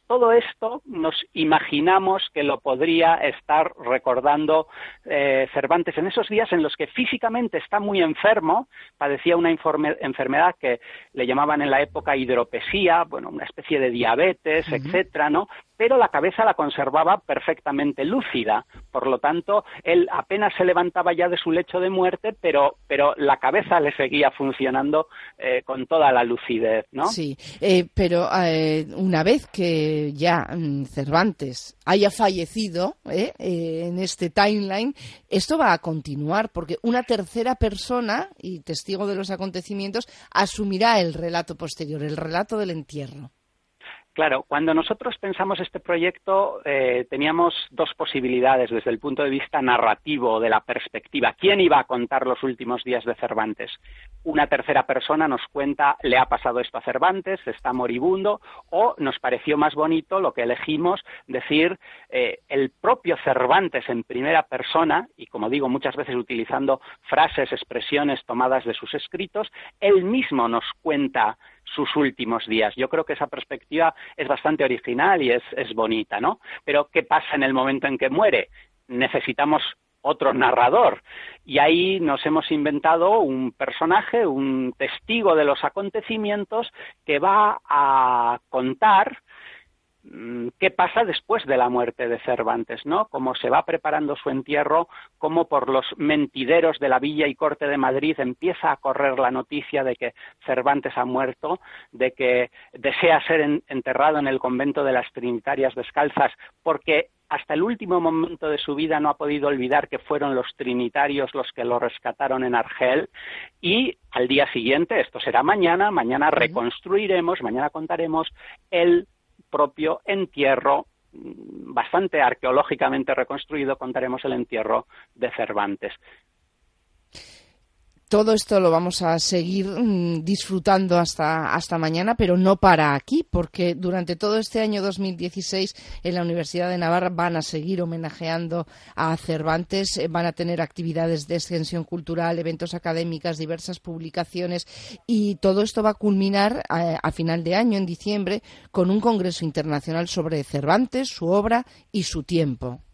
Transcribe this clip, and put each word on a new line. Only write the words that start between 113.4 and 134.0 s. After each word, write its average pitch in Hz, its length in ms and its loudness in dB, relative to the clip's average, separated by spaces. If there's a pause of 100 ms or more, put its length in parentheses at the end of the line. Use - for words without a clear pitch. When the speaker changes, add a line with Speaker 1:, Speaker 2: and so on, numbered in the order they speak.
Speaker 1:
y 220 380 -2 (140)
al 123 160 0
día 139 240 4
siguiente, 143 480 0
esto - 180 -6
será - 240 0
mañana, 185 480 2
mañana 139 380 0
Speaker 2:
Ujú. 147 80 2
Speaker 1:
reconstruiremos, 175 1080 0
mañana 127 280 -2
contaremos 160 580 -4 (420)
el 175 380 4 (420)
propio 147 540 0
entierro, 143 800 0 (260)
mm, - 640 -16
bastante 165 460 0
arqueológicamente 135 920 0
reconstruido, 139 640 -4
contaremos 127 480 -6
el 135 80 -2
entierro 117 540 -2 (280)
de 117 180 -2
Cervantes. 104 640 -4 (2250)
Speaker 2:
Todo 214 260 4
esto 208 260 2
lo 180 100 6
vamos 175 320 0
a 165 160 2
seguir, 185 480 -2
mm, 180 560 0
disfrutando 190 720 2
hasta, 160 560 0
hasta 165 240 -2
mañana, 165 380 0
pero 180 220 2
no 185 180 4
para 156 400 6
aquí, 269 340 -2
porque 175 460 -2
durante 175 400 -4